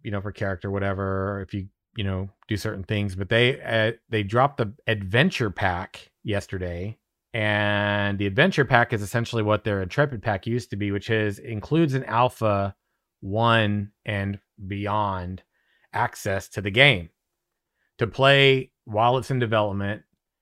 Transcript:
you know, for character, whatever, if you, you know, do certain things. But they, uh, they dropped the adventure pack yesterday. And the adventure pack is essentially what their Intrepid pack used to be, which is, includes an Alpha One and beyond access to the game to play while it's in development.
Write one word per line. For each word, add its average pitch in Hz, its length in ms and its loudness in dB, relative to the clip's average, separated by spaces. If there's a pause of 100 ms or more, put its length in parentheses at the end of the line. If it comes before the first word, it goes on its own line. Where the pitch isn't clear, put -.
you 113 80 -8
know, 101 100 -4
for 101 120 -8
character, 98 380 -6
whatever, 98 760 -2
if - 60 -12
you, 98 140 -6 (280)
you 110 80 -6
know, 98 260 -2 (180)
do 107 100 -2
certain 98 260 -6
things. 101 320 -2
But 95 140 -6
they, 123 320 4
uh, 113 320 0 (160)
they 107 140 0
dropped 120 340 2
the 107 160 -2 (140)
adventure 110 640 0
pack 90 600 -4 (120)
yesterday. 95 760 -6 (360)
And 104 840 0
the 101 80 0
adventure 135 400 2
pack 120 280 4
is 104 80 -2
essentially 117 420 -2
what 104 200 2
their 101 180 -2
Intrepid 131 420 -2
pack 101 240 -2
used 98 240 -4
to 101 40 -6
be, 101 160 -2
which 101 180 -4
is, 107 300 0
includes 135 540 0
an 135 120 -2
Alpha 110 720 0 (460)
One 104 680 2 (140)
and 101 340 -4 (260)
beyond 98 800 -4 (500)
access 101 560 -4
to 104 120 -8
the 98 100 -4
game 110 380 4 (880)
to 120 80 2
play 135 640 4 (140)
while 117 320 4
it's 123 120 -6
in 135 100 0
development. 107 640 0 (380)